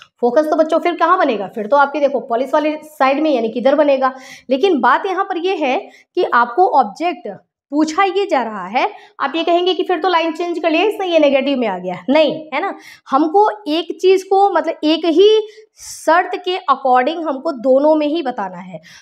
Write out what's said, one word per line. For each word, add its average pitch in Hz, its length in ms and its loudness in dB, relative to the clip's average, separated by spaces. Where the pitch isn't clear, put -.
फोकस 240 240 2
तो 311 100 0
बच्चों 320 240 2
फिर 349 160 0
कहाँ 339 220 2
बनेगा? 226 300 -2
फिर 208 200 -10
तो 277 100 2
आपके 285 220 2
देखो 262 220 0
पॉलिश 254 320 -4
वाले 302 220 0
साइड 277 360 0
में, 311 100 2
यानी 233 180 0
कि 240 100 -6
इधर 262 160 2
बनेगा। 269 380 2
लेकिन 277 300 2
बात 247 260 2
यहाँ 381 200 -4
पर 381 140 -6
ये 370 180 -2
है 285 200 -2
कि 359 100 0
आपको - 420 2
ऑब्जेक्ट 302 480 -4
पूछा 311 340 0
ये 392 200 -2
जा 302 180 0
रहा 208 240 -10
है, 262 200 -2
आप 262 160 -6
ये 330 80 -2
कहेंगे 349 300 0
कि 349 100 -4
फिर 359 160 -2
तो 381 100 -2
लाइन 330 240 0
चेंज 349 260 -6
कर 339 100 -2
लिया 320 140 2
इसने, 403 220 -2
ये 339 140 2
नेगेटिव 277 400 2
में 233 80 -2
आ 190 100 -4
गया, 180 180 -8
नहीं, 294 240 2
है 285 80 -4
ना। 381 120 -6
हमको 330 380 2
एक 330 220 -4
चीज़ 381 240 4
को, 392 260 4
मतलब 320 340 -2
एक 320 220 0
ही 339 200 6
शर्त 359 520 0
के 359 120 -4
according 262 540 0
हमको 294 260 -4
दोनों 269 340 4
में 302 120 0
ही 330 160 -2
बताना 196 380 -8
है। 180 180 -16